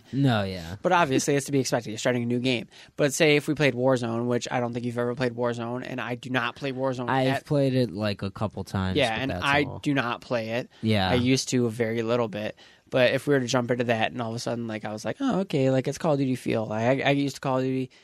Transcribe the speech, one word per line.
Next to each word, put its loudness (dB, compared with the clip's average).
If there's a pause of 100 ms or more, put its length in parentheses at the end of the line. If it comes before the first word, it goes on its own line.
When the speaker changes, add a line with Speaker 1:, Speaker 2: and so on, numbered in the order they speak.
(120)
Speaker 1:
No, 2
yeah. -8
Speaker 2:
But 2
obviously, 2
it's 0
to -6
be 4
expected. -2
You're -8
starting 0
a -2
new 0
game. 0 (280)
But 0
say 6
if 0
we 2
played 2
Warzone, 0
which 0
I -2
don't -4
think -6
you've -4
ever 0
played 0
Warzone, -4
and -8
I -6
do -12
not 0
play -6
Warzone -2
Speaker 1:
I've 2
Speaker 2:
at -2
Speaker 1:
played 2
it, 2
like, -4
a -2
couple -4
times, -2
Speaker 2:
Yeah, 2
Speaker 1:
but -4
Speaker 2:
and -4
Speaker 1:
that's -6
Speaker 2:
I 2
Speaker 1:
all. -10
Speaker 2:
do 0
not 2
play -4
it. -4 (140)
Speaker 1:
Yeah. 4
Speaker 2:
I 4
used 2
to 2
a 0
very -2
little 0
bit. -6 (340)
But 4
if 0
we 4
were 6
to -2
jump 0
into 2
that, 0
and -6
all -4
of -6
a -6
sudden, -4
like, -8
I -6
was -8
like, -4
"Oh, 0
okay, 2
like, 2
it's -6
Call 0
of 0
Duty 0
feel." -2
I, -2
I, 2
I 4
used 0
to -14
Call -2
of 0
Duty, -2 (140)